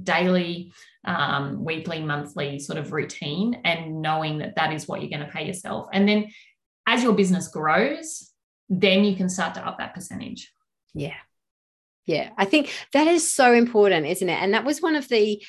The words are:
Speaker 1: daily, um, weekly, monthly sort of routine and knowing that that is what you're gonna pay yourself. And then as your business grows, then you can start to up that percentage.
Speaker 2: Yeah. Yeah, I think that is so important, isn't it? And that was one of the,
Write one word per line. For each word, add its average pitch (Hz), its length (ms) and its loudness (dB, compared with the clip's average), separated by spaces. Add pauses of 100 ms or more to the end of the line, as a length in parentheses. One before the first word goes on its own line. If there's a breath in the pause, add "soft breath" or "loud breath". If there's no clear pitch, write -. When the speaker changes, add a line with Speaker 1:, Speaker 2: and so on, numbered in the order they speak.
Speaker 1:
daily, 175 640 0 (360 soft breath)
um, 143 580 -2
weekly, 160 360 -6
monthly 147 580 -6
sort 156 200 -8
of 147 140 -8
routine 170 720 -4
and 160 380 -2
knowing 156 360 -2
that 147 180 -8
that 156 180 0
is 151 120 -8
what - 140 -8
you're 147 100 -10
gonna 147 220 -10
pay 156 140 -8
yourself. - 480 -8
And 196 120 4
then 214 220 2 (580 loud breath)
as 240 160 4
your 233 120 4
business 180 340 2
grows, 208 800 -2 (380)
then 190 340 4
you 202 140 2
can 185 140 -2
start 175 240 -4
to 185 120 -10
up - 120 -8
that - 160 -10
percentage. - 580 -12 (400)
Speaker 2:
Yeah. 143 240 -8 (920)
Yeah, 156 300 -2
I 196 80 2
think 285 280 2 (200 loud breath)
that 294 140 4
is 330 240 2
so 247 220 6
important, 208 540 6
isn't 185 220 -2
it? 165 140 -2
And 196 120 2
that 226 100 0
was 294 180 -2
one 320 140 2
of 277 120 -4
the, 214 400 2